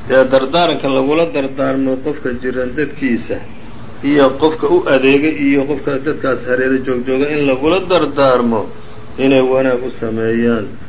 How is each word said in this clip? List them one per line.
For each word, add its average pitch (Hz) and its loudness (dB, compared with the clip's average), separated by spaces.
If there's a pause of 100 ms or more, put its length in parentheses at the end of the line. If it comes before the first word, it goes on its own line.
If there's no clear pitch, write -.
Dee 131 4
dardaaranka 135 2
lagula 139 2
dardaarmo 135 -2
qofka 131 -6
jiran 127 -4
dadkiisa 127 -2 (680)
iyo 143 6
qofka 151 0
u 180 4
adeega 139 4
iyo 139 2
qofka 143 -4
dadkaas 135 -2
hareero 131 0
joogjooga 131 -2
in 151 -2
lagula 139 2
dardaarmo 135 2 (560)
inay 135 4
wanaag 131 2
u 123 -6
sameeyaan. 113 -2 (220)